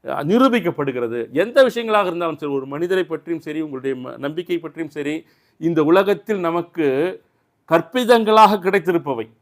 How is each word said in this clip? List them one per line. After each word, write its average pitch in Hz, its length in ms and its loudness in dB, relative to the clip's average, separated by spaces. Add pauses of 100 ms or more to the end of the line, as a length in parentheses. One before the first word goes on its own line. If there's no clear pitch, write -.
அஹ், 135 200 -6
நிரூபிக்கப்படுகிறது, 147 1080 0
எந்த 226 320 2
விஷயங்களாக 220 420 0
இருந்தாலும் 170 320 -4
சரி, 147 140 -6
ஒரு 135 140 -4
மனிதரை 175 380 -2
பற்றியும் 160 380 -8
சரி, 156 200 -8
உங்களுடைய 135 340 -6
ம-, 127 220 -14
நம்பிக்கை 165 420 -6
பற்றியும் 160 300 -10
சரி, 151 360 -6 (320)
இந்த 160 260 2
உலகத்தில் 196 560 2
நமக்கு 170 460 -2 (840)
கற்பிதங்களாக 214 880 4
கிடைத்திருப்பவை 160 720 -2 (120)